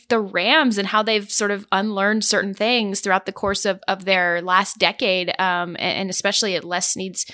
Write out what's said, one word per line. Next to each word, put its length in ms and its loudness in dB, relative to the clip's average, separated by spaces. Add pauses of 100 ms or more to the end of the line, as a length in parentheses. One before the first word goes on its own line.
the 100 2
Rams 580 2
and 120 0
how 160 2
they've 260 0
sort 220 0
of 180 -6
unlearned 540 0
certain 280 2
things 460 0
throughout 280 0
the 60 -4
course 320 -2
of, 220 0
of 180 -4
their 380 0
last 360 0
decade, 500 0 (100)
um, 400 -2
and, 200 -2
and 120 -4
especially 460 0
at 80 -6
Les 240 -2
Snead's 460 -4